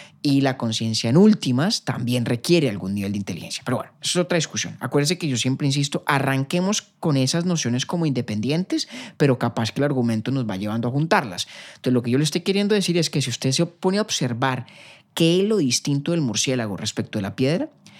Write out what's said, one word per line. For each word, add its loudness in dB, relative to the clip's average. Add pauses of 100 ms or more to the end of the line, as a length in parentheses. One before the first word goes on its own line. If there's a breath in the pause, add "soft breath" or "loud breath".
(200 loud breath)
Y 2
la 2
conciencia -2
en 4
últimas 4
también -2
requiere 2
algún -4
nivel -2
de -2
inteligencia. -10
Pero -2
bueno, -8 (100)
eso -2
es 2
otra -2
discusión. -4
Acuérdese 0
que -4
yo 0
siempre 0
insisto, -2
arranquemos 0 (160)
con 0
esas 2
nociones -2
como -2
independientes, -2 (280 loud breath)
pero 4
capaz 0
que -8
el 2
argumento 0
nos 0
va -4
llevando -2
a -4
juntarlas. 0 (300 loud breath)
Entonces, -2
lo 4
que -2
yo 4
le 2
estoy 0
queriendo 2
decir 2
es 0
que 0
si -2
usted -2
se 2
pone -2
a 2
observar -2 (480 loud breath)
qué 4
es 2
lo 2
distinto 0
del 0
murciélago -2
respecto -6
de -2
la -6
piedra, 0 (300 loud breath)